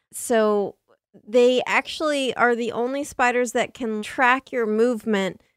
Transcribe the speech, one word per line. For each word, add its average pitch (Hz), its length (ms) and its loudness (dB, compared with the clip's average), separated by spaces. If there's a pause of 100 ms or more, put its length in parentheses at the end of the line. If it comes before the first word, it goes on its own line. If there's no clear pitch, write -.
(120)
So 214 640 0 (520)
they 247 400 4
actually 269 680 -2
are 240 200 2
the 233 160 -4
only 262 320 -4
spiders 247 480 -2
that - 240 -2
can 220 260 -6
track 254 500 0
your 247 140 -2
movement 214 720 0 (180)